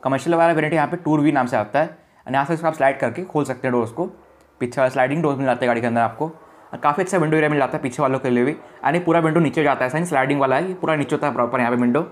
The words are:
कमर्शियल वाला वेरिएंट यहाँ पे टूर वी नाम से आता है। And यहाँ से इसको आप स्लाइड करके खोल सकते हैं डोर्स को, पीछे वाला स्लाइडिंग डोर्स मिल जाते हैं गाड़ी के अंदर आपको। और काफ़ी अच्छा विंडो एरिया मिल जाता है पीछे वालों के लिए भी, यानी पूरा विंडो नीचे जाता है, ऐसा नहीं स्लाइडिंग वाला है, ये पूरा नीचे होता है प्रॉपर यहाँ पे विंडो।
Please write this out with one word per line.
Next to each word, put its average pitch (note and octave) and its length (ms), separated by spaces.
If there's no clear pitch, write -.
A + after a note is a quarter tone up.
कमर्शियल C3+ 320
वाला E3 180
वेरिएंट D3+ 200
यहाँ D3 140
पे F3 100
टूर D#3 220
वी D3 120
नाम C3 160
से B2 100
आता G#2 220
है। D#3+ 100
And B2+ 80
यहाँ C#3 120
से E3 80
इसको D#3+ 140
आप D3+ 60
स्लाइड C#3 260
करके C3 240
खोल D3+ 220
सकते C3 220
हैं B2 60
डोर्स A#2 180
को, E3 140
पीछे B2 200
वाला B2+ 80
स्लाइडिंग C3+ 340
डोर्स C#3+ 140
मिल C3+ 80
जाते B2+ 200
हैं B2 40
गाड़ी A#2 120
के A#2+ 60
अंदर A#2 140
आपको। A2+ 260
और - 520
काफ़ी D#3 240
अच्छा F#3 140
विंडो D#3 200
एरिया D#3 120
मिल D3 100
जाता C#3 180
है D3 60
पीछे C3+ 180
वालों C3+ 180
के C3 100
लिए B2 160
भी, C#3+ 60
यानी D#3 500
पूरा E3 180
विंडो D#3+ 200
नीचे D#3 240
जाता C#3 160
है, B2+ 80
ऐसा C#3+ 100
नहीं F3 100
स्लाइडिंग C#3+ 340
वाला C3+ 140
है, E3 120
ये F#3 80
पूरा E3 200
नीचे C#3+ 200
होता D3 120
है C3 60
प्रॉपर B2 260
यहाँ A#2+ 120
पे B2 60
विंडो। B2 340